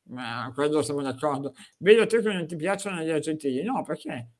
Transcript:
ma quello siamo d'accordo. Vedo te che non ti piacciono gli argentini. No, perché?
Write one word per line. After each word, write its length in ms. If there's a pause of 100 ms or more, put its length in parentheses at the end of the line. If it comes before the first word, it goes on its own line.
ma 440
quello 280
siamo 200
d'accordo. 520 (240)
Vedo 280
te 160
che 120
non 120
ti 120
piacciono 440
gli 80
argentini. 540
No, 180
perché? 580